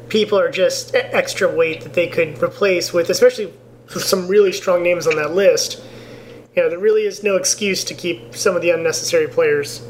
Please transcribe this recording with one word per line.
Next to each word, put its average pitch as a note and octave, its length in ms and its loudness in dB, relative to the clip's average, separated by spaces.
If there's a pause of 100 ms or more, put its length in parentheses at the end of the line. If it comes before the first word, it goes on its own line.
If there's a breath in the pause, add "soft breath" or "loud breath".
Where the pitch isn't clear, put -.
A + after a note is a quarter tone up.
people G#3 300 2
are E3+ 100 2
just F3+ 460 -2
e-, - 40 4
extra F#3 540 -2
weight D#3+ 280 0
that - 120 -14
they F3 140 2
could D#3+ 340 -4
replace F3 520 0
with, E3+ 160 0
especially A#3+ 420 2 (420)
with - 100 -6
some F#3 240 0
really G3 260 4
strong F3 300 0
names E3+ 240 0
on D#3 100 2
that D3+ 160 -2
list. F3+ 480 2 (720 loud breath)
You F3 80 4
know, D#3+ 60 0
there F3 100 -6
really G#3+ 240 4
is G3 200 -6
no G3+ 120 2
excuse F#3+ 500 -2
to - 80 -8
keep - 420 -8
some D3+ 200 0
of E3+ 60 -2
the E3+ 80 2
unnecessary E3 580 0
players. D3 600 0